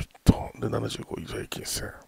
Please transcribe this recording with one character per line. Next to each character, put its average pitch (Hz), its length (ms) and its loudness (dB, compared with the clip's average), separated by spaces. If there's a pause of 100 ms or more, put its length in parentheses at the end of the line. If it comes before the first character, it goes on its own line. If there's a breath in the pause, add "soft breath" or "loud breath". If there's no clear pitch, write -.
(240)
と。 - 360 6
で、 110 100 -2
七 113 180 0
十 - 160 -6
五 - 140 -6
移 82 80 -8
動 - 80 -8
平 - 140 -6
均 - 180 -8
線。 - 260 -4 (160)